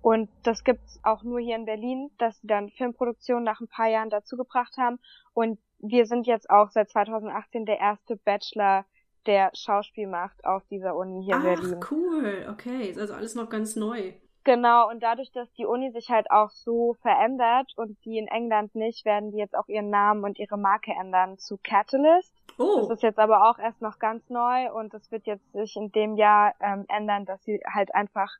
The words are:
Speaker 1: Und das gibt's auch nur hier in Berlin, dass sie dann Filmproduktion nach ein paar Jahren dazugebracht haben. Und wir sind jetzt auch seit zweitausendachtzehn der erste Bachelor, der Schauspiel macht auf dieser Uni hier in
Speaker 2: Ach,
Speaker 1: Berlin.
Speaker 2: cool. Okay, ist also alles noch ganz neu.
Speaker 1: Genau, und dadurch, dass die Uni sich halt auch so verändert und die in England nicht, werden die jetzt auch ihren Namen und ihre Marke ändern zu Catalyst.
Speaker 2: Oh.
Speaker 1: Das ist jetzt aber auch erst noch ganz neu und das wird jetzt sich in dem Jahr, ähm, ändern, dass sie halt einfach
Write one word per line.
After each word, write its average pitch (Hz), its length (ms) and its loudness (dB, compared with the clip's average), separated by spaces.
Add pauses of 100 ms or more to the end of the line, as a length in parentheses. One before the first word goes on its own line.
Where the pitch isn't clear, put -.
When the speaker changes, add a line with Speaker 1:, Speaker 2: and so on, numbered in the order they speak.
Speaker 1:
Und 226 280 2 (140)
das 226 220 -2
gibt's - 380 -2
auch 214 200 0
nur 240 160 -6
hier 233 160 -4
in 226 100 -8
Berlin, 247 520 -6
dass 226 240 -2
sie 214 60 -20
dann 208 220 -2
Filmproduktion 240 720 -4
nach 220 180 -4
ein 226 80 -14
paar 226 180 -2
Jahren 220 220 0
dazugebracht 240 680 -4
haben. 247 220 0 (340)
Und 226 260 0 (180)
wir 226 280 4
sind 240 220 -2
jetzt 226 220 0
auch 202 220 8
seit 214 180 2
zweitausendachtzehn 214 760 -4
der 214 140 0
erste 208 380 -2
Bachelor, 202 680 0 (400)
der 196 280 4
Schauspiel 208 540 -4
macht 185 360 -8
auf 190 240 -2
dieser 185 280 -6
Uni 185 280 -8
hier 196 120 0
in 269 60 0
Speaker 2:
Ach, - 20 -4
Speaker 1:
Berlin. 180 360 -2 (120)
Speaker 2:
cool. 294 600 -4
Okay, 247 380 -8
ist 180 100 -12
also 208 140 -8
alles 220 220 -10
noch 233 140 -8
ganz 214 280 -6
neu. 214 360 -6 (320)
Speaker 1:
Genau, 240 440 6
und 233 140 -8
dadurch, 233 300 -4
dass 240 180 -10
die - 140 -8
Uni 254 260 -2
sich 226 180 -12
halt 226 220 2
auch 214 180 4
so 233 520 -2
verändert 247 760 2
und 214 300 -10
die 226 120 -6
in 214 100 -6
England 220 460 -2
nicht, 226 300 -6
werden 208 280 0
die 208 60 -6
jetzt 208 160 -6
auch - 140 -4
ihren 208 220 -4
Namen 208 340 2
und 202 160 -6
ihre 208 180 -8
Marke 202 340 0
ändern 185 460 -2
zu - 240 -12
Catalyst. 285 720 2 (240)
Speaker 2:
Oh. 370 220 2
Speaker 1:
Das 208 100 -2
ist 226 140 -4
jetzt 220 160 2
aber 214 300 6
auch 233 100 0
erst 220 220 -6
noch 214 180 -8
ganz 226 300 -4
neu 247 420 -2
und 214 220 -10
das 214 180 -18
wird 220 160 -8
jetzt 208 240 -8
sich 208 240 -8
in 202 160 -8
dem 214 240 0
Jahr, 208 460 6
ähm, 202 260 -4
ändern, 208 380 -4
dass 190 180 -12
sie 214 260 -4
halt 196 240 -2
einfach 196 460 -2